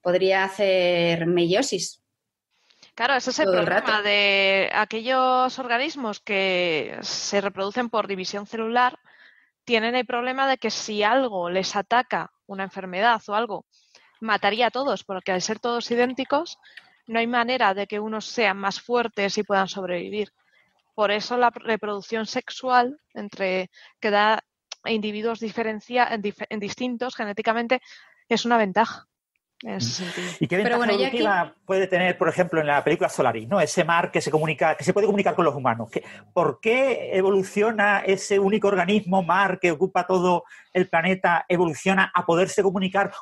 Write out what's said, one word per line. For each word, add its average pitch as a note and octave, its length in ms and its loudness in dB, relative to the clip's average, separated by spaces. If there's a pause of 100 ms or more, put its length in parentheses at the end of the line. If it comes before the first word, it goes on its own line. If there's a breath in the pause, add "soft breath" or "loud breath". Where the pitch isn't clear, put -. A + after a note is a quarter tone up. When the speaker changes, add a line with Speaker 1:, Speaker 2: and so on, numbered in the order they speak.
Speaker 1:
Podría F#3+ 420 2
hacer F3 800 2
meiosis. F3 760 0 (920 soft breath)
Speaker 2:
Claro, C4 200 0
ese B3 160 -2
es C4 80 -4
el G#3 60 4
Speaker 1:
Todo F3+ 140 4
el F3 60 2
Speaker 2:
problema G3+ 220 0
Speaker 1:
rato. G#3+ 160 0
Speaker 2:
de G3 720 2
aquellos B3+ 840 0
organismos B3+ 640 -4
que F3+ 840 -2
se - 400 -4
reproducen G3+ 480 -4
por G#3 180 -2
división G3 380 -6
celular, A#3+ 540 -2 (680 soft breath)
tienen A#3 300 0
el B3+ 100 0
problema B3+ 420 -2
de C4 100 2
que A3 120 -4
si G#3+ 340 -4
algo G#3+ 460 2
les F#3+ 280 -2
ataca, G3+ 540 -2 (140)
una G3 200 -8
enfermedad F#3+ 640 0
o G#3 60 -4
algo, G#3+ 320 -4 (540 soft breath)
mataría G#3+ 480 0
a - 40 0
todos, B3 340 -2
porque F#3+ 260 -6
al F#3 100 0
ser G#3+ 180 -6
todos A#3+ 300 -4
idénticos, B3+ 680 -2 (500 loud breath)
no A3+ 120 -2
hay A#3 80 0
manera A#3+ 460 2
de G3+ 140 -4
que G#3 140 -6
unos G#3+ 240 -6
sean G3 320 0
más G3 240 -4
fuertes A3 560 -2
y G#3 60 -2
puedan F#3+ 260 0
sobrevivir. F#3+ 600 -6 (640)
Por G3+ 180 0
eso G#3+ 260 -2
la A#3+ 120 4
reproducción A3 800 -4
sexual B3 720 0 (160)
entre, F#3+ 560 -4 (300 loud breath)
que G#3+ 100 0
da G#3 320 2 (420)
individuos G#3+ 540 -4
diferencia-, A3+ 760 -2
en G#3+ 80 -4
dif-, G3+ 280 -6
en A3 100 -6
distintos A#3+ 560 -6
genéticamente A3+ 640 -2 (500 loud breath)
es A3+ 160 0
una A#3 120 4
ventaja G#3 500 2 (540)
en G#3 140 -10
ese B2 280 -4
Speaker 3:
Mm. - 40 -8
Speaker 2:
sentido. F3+ 200 -8 (140)
Speaker 3:
¿Y D#3+ 60 0
qué F3 100 0
Speaker 1:
Pero G#3 60 2
Speaker 3:
ventaja A#3+ 140 2
Speaker 1:
bueno, A#3 220 2
ya C4 80 2
aquí A#3 120 -2
Speaker 3:
evolutiva F#3 360 0 (100)
puede F#3+ 220 0
tener, F3+ 300 2
por E3 100 2
ejemplo, E3+ 320 2
en D3+ 80 0
la C#3+ 160 2
película D#3+ 240 2
Solaris, A#2 400 0
¿no? F#3+ 140 2
Ese D#3+ 240 2
mar E3+ 260 0
que E3+ 80 0
se D3+ 100 -2
comunica, D#3 460 2
que D3 80 -12
se F3+ 80 2
puede G3+ 140 2
comunicar G3+ 300 2
con F3 100 2
los C#3+ 100 2
humanos. A#2 340 -2
¿Qué, - 140 -6 (300 loud breath)
por D3+ 260 0
qué B3 580 0
evoluciona G3+ 880 2
ese G3 340 2
único G3+ 280 2
organismo F#3+ 560 2
mar F#3 380 2
que F3 100 2
ocupa F3+ 340 0
todo F3+ 380 2 (300 loud breath)
el F#3 160 2
planeta, F3 580 2
evoluciona F3+ 680 2
a F3+ 120 2
poderse F3 360 2
comunicar F#3+ 600 0